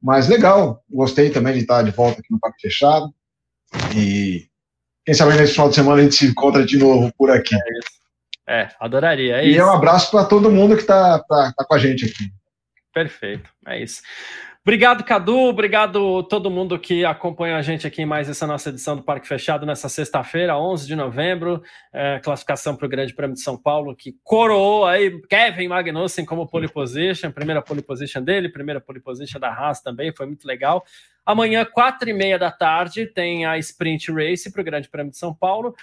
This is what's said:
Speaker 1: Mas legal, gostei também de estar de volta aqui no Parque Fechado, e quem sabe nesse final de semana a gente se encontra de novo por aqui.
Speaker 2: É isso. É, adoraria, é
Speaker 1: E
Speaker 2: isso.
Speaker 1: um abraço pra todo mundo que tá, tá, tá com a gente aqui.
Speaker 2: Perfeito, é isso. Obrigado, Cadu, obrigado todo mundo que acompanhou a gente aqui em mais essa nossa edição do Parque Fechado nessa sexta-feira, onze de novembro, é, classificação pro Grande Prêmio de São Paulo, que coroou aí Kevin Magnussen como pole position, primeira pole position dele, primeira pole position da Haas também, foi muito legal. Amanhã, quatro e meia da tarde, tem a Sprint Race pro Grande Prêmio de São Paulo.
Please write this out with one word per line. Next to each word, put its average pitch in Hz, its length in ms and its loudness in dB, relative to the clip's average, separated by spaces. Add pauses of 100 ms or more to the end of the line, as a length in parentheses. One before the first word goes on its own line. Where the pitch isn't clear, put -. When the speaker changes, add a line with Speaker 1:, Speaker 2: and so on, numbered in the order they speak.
Speaker 1:
Mas 135 280 2
legal, 196 600 4
gostei 135 420 2
também 131 240 0
de 127 60 0
estar 120 220 2
de 107 80 0
volta 120 300 0
aqui - 120 -8
no 110 60 -2
Parque - 220 -6
Fechado, 151 520 2 (840)
e 101 500 -2 (580)
quem 156 100 2
sabe 151 220 6
nesse 147 160 6
final 147 160 4
de 143 60 2
semana 143 260 6
a 143 40 8
gente 143 100 4
se 143 120 4
encontra 135 380 4
de 139 140 0
novo 127 400 4
por 135 140 4
aqui. 117 220 2
Speaker 2:
É 104 40 2
isso. 117 380 -8 (520)
É, 113 200 -2 (100)
adoraria, 131 600 -2
é 131 80 2
Speaker 1:
E 147 100 6
Speaker 2:
isso. 175 80 6
Speaker 1:
um 190 80 6
abraço 170 360 4
pra 208 160 4
todo 208 280 6
mundo 202 240 6
que 214 80 -2
tá, 185 340 6
tá, 143 380 0
tá 135 80 -2
com 156 100 2
a 147 40 4
gente 131 260 0
aqui. 104 260 -6 (640)
Speaker 2:
Perfeito, 107 560 -8 (160)
é - 160 -10
isso. - 200 -14 (600)
Obrigado, 240 400 4
Cadu, 208 340 0 (120)
obrigado 202 760 0
todo 196 260 -4
mundo 180 280 -6
que 175 260 -4
acompanhou 165 520 -4
a 156 60 -4
gente 156 260 -8
aqui 160 140 -10
em 156 40 -6
mais 151 220 -4
essa 147 180 -8
nossa 147 220 -8
edição 143 280 -8
do 135 60 -14
Parque 135 240 -8
Fechado 147 400 -6
nessa 143 220 -8
sexta-feira, 160 680 -4
onze 165 280 -4
de 151 80 -8
novembro, 160 680 -6 (320)
é, 139 280 -6
classificação 143 560 -6
pro 143 120 -8
Grande 127 260 -6
Prêmio 139 200 -8
de 127 80 -16
São 127 140 -8
Paulo, 147 400 -4
que - 260 -20
coroou 214 640 2
aí 180 360 0
Kevin 196 440 0
Magnussen 175 580 -6
como 165 220 -8
pole 165 220 -6
position, 151 640 -6
primeira 151 300 -4
pole 147 200 -8
position 139 400 -10
dele, 180 260 -2
primeira 143 320 -10
pole 131 200 -20
position 135 400 -14
da 127 120 -6
Haas 135 280 -6
também, 135 320 -10
foi 143 140 -12
muito 143 200 -16
legal. 139 380 -4 (400)
Amanhã, 220 400 0
quatro 240 440 -2
e 220 40 -6
meia 190 260 -2
da 175 140 -2
tarde, 170 540 -2
tem 170 380 -6
a 160 140 -4
Sprint 160 540 -8
Race 165 400 -6
pro 202 100 -8
Grande 147 260 -8
Prêmio 147 220 -12
de - 80 -20
São 170 160 -10
Paulo. 220 480 -4